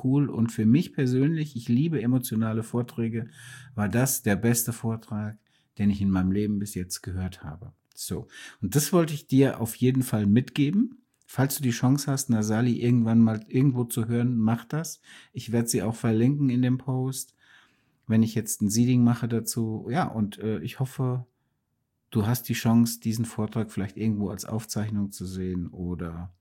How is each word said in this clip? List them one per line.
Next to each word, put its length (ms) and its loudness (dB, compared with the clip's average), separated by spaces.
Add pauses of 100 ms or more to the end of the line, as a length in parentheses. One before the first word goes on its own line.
cool.“ 240 2
Und 240 0
für 140 0
mich 260 4
persönlich, 640 0
ich 120 -12
liebe 320 2
emotionale 600 0
Vorträge, 680 -4 (460)
war 140 0
das 340 0
der 140 2
beste 360 0
Vortrag, 640 -6 (420)
den 120 4
ich 100 0
in 100 2
meinem 200 2
Leben 300 0
bis 160 -8
jetzt 260 -8
gehört 400 -8
habe. 300 -14 (200)
So, 360 -8 (340)
und 140 0
das 160 0
wollte 220 2
ich 120 -10
dir 340 4
auf 140 -4
jeden 300 2
Fall 220 0
mitgeben. 760 2 (260)
Falls 280 0
du 60 -8
die 80 2
Chance 400 2
hast, 200 -2
Nasali 500 2
irgendwann 400 4
mal 280 4
irgendwo 340 2
zu 240 -4
hören, 320 0
mach 260 2
das. 360 -6 (320)
Ich 180 -10
werd 180 0
sie 140 0
auch 140 -2
verlinken 540 2
in 120 2
dem 160 2
Post, 560 -6 (720)
wenn 160 4
ich 140 0
jetzt 260 -4
ein 80 2
Seeding 320 4
mache 240 4
dazu. 640 -4
Ja, 140 0
und, 340 -4
äh, 220 -4
ich 180 -10
hoffe, 480 -4 (840)
du 180 0
hast 200 -2
die 60 0
Chance, 460 2
diesen 240 -2
Vortrag 480 -4
vielleicht 240 -6
irgendwo 320 -2
als 160 -8
Aufzeichnung 680 -4
zu 160 -10
sehen 400 -6
oder 760 -8